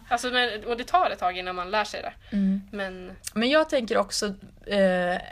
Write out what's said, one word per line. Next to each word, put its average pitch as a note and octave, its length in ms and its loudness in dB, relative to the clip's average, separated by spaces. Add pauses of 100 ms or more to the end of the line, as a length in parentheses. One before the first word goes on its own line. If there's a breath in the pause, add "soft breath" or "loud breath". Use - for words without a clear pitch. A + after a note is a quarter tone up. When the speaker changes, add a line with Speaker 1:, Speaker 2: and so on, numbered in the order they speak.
Speaker 1:
Alltså, B3 200 -2
men, A#3+ 340 0
och A#3 140 -4
det B3 60 -8
tar F4 260 4
ett - 100 -4
tag F3+ 180 -2
innan F#3 180 -6
man F3+ 160 -6
lär G#3+ 120 2
sig - 180 -8
det. - 120 -10 (220 soft breath)
Speaker 2:
Mm. G3 260 2 (100)
Speaker 1:
Men F#3 400 -10 (220)
Speaker 2:
Men A#3 160 2
jag D#4 200 4
tänker A3+ 280 0
också, G3+ 280 0 (400)
eh, F#3 560 2 (100)